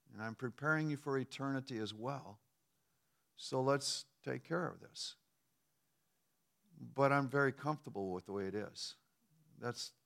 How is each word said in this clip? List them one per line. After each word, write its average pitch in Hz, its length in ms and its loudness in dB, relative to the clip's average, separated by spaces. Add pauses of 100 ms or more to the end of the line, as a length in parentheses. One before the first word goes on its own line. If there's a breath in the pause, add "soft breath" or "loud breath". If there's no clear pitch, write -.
(120)
And 107 100 -8
I'm 113 120 -4
preparing 151 540 2
you 147 80 0
for 135 220 0
eternity 135 580 -2
as 107 160 -2
well. 110 480 -8 (960)
So - 240 0
let's 139 460 4 (160)
take 127 220 -4
care 170 220 -2
of - 140 -8
this." - 360 -10 (1800)
But 139 180 6
I'm 139 160 4
very 139 240 4
comfortable 123 600 -4
with 90 120 -4
the 101 80 -10
way 98 140 -2
it 95 80 -4
is. - 400 -6 (640)
That's - 340 -6 (140)